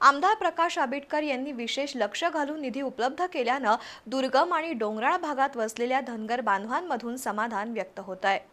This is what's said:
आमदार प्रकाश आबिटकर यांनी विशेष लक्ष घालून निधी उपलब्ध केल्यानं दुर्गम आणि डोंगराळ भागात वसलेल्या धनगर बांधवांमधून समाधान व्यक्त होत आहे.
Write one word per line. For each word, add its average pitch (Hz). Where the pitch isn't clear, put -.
आमदार 285
प्रकाश 339
आबिटकर 285
यांनी 277
विशेष 254
लक्ष 214
घालून 311
निधी 262
उपलब्ध 262
केल्यानं 247
दुर्गम 262
आणि 320
डोंगराळ 226
भागात 277
वसलेल्या 233
धनगर 233
बांधवांमधून 233
समाधान 220
व्यक्त 196
होत 185
आहे. 196